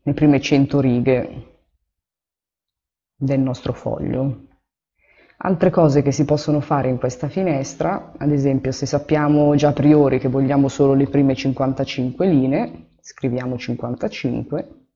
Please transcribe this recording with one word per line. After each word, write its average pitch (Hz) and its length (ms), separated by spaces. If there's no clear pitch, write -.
le 139 120
prime 143 280
cento 139 400
righe 123 800
del 135 240
nostro 131 320
foglio. - 680
Altre 185 300
cose 151 320
che 139 100
si 143 140
possono 147 360
fare 135 280
in 127 80
questa 131 320
finestra, 160 880
ad 147 140
esempio 135 400
se 131 160
sappiamo 147 680
già 143 160
a - 40
priori 143 440
che 131 120
vogliamo 135 380
solo 139 280
le 135 120
prime 139 280
cinquantacinque 131 880
linee, 143 760
scriviamo 127 540
cinquantacinque 120 1400